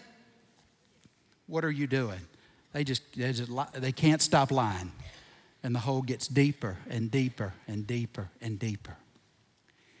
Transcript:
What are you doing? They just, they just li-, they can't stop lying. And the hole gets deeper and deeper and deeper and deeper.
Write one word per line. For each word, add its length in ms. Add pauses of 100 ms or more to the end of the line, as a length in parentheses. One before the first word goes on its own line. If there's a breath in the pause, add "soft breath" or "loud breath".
(1500)
What 180
are 60
you 160
doing? 320 (540 soft breath)
They 100
just, 180 (120)
they 200
just 160
li-, 240
they 180
can't 300
stop 300
lying. 400 (720 soft breath)
And 120
the 40
hole 220
gets 260
deeper 500 (120)
and 220
deeper 420 (140)
and 180
deeper 440 (100)
and 200
deeper. 360 (1040 soft breath)